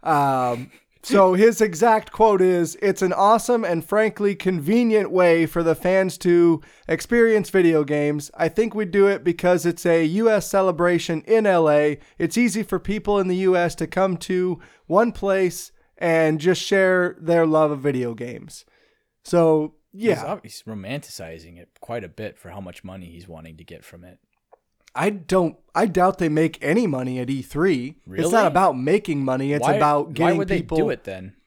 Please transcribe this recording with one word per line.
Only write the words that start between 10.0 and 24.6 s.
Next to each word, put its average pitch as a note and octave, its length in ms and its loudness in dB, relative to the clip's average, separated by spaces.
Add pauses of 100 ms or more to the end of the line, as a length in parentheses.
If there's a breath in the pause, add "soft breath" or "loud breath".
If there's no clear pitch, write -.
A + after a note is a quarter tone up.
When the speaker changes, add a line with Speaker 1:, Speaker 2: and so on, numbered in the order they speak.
Speaker 1:
U G3 260 2
S G#3+ 200 0
celebration F3 760 0
in A3 220 2
L E3+ 220 2
A. D3 280 2 (220 soft breath)
It's E3+ 180 -2
easy A3+ 240 0
for F#3+ 160 -6
people G3+ 400 -4
in F#3+ 120 0
the F3+ 80 -2
U F#3 180 2
S F3 200 0
to D#3+ 120 -6
come F#3 300 -2
to F3+ 420 -4 (260 soft breath)
one A3+ 280 2
place F#3+ 580 -2 (260)
and D#3+ 440 0
just F3 200 0
share F#3 580 0
their E3 280 2
love D#3 240 2
of C#3+ 80 -8
video B2+ 340 -4
games." A#2 520 -16 (580)
So, D#3+ 520 2 (180)
yeah. G3+ 220 -2
Speaker 2:
He's B2+ 80 -10
ob-, F3+ 200 -10
he's - 240 -20
romanticizing F#2 880 -14
it - 120 -20 (100)
quite A#2 240 -10
a F2 60 -14
bit G#2 280 -14
for - 120 -20
how F#2 120 -16
much F2+ 220 -18
money F#2 240 -16
he's E2+ 220 -20
wanting D#2+ 280 -20
to E2+ 60 -20
get E2 220 -20
from F2 180 -20
it. - 160 -20 (720)